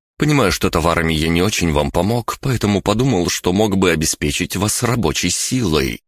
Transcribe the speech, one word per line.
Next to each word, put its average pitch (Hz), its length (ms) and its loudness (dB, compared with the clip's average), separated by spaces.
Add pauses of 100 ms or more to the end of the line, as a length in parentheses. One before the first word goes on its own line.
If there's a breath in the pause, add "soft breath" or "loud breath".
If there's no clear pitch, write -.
(200)
Понимаю, 143 320 2
что - 180 -2
товарами 82 440 0
я 78 160 0
не 82 120 2
очень 92 300 0
вам 73 200 0
помог, 107 500 -2
поэтому 104 400 0
подумал, 104 480 0
что 90 240 -2
мог 101 240 2
бы 92 140 4
обеспечить 78 640 -2
вас 101 260 -2
рабочей 101 460 0
силой». 78 800 -2